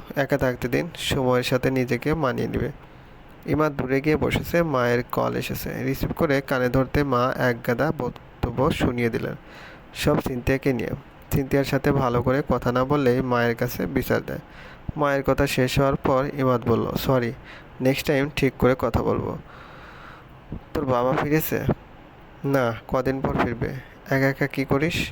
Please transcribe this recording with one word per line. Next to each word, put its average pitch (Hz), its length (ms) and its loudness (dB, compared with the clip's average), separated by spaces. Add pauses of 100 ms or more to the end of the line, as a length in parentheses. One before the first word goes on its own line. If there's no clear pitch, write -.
(160)
একা 139 220 0
থাকতে 127 300 0
দিন, 139 260 0
সময়ের 127 480 2
সাথে 131 280 0
নিজেকে 131 440 0
মানিয়ে 120 340 0
নেবে।" 120 220 -2 (760)
ইমাদ 151 300 2
দূরে 131 240 0
গিয়ে 151 160 2
বসেছে। 139 460 0
মায়ের 123 500 2
কল 123 240 0
এসেছে। 120 460 -6
রিসিভ 131 340 -2
করে 143 240 2
কানে 127 280 0
ধরতে 135 360 2
মা 127 320 2
এক 123 200 2 (100)
গাদা 131 320 2
বক্তব্য 123 720 -2
শুনিয়ে 120 400 0
দিলেন, - 240 -4 (600)
সব 147 260 2
সিনথিয়াকে 131 520 0
নিয়ে। 113 180 -2 (420)
সিনথিয়ার 139 320 2
সাথে 139 280 2
ভালো 123 300 2
করে 131 260 2
কথা 123 240 0
না 127 120 2
বললেই 131 360 2
মায়ের 120 360 2
কাছে - 300 -4
বিচার 117 400 0
দেয়। - 120 -6 (580)
মায়ের 139 260 2
কথা 139 240 2
শেষ 131 320 2
হওয়ার 139 180 4
পর 135 280 2 (140)
ইমাদ 127 300 2
বলল, 110 260 4
"সরি, 123 380 2 (480)
নেক্সট 127 260 2
টাইম 143 300 2
ঠিক 131 220 2
করে 127 200 4
কথা 117 240 0
বলবো।" 113 360 -2 (1400)
"তোর 151 100 -2
বাবা 127 280 2
ফিরেছে?" 151 460 0 (840)
"না, 135 280 2 (160)
কদিন 135 320 0
পর 139 220 -2
ফিরবে।" 117 260 -2 (420)
"একা 135 180 4
একা 135 180 -2
কী 135 180 -2
করিস?" 143 320 0 (160)